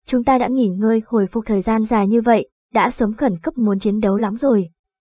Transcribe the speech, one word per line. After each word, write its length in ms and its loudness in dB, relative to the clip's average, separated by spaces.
chúng 180 0
ta 140 2
đã 100 0
nghỉ 200 0
ngơi 380 0
hồi 220 0
phục 180 -6
thời 160 -2
gian 240 0
dài 220 0
như 140 2
vậy, 280 2
đã 160 2
sớm 240 -2
khẩn 300 -2
cấp 140 -6
muốn 220 0
chiến 200 -2
đấu 180 0
lắm 180 -4
rồi." 340 0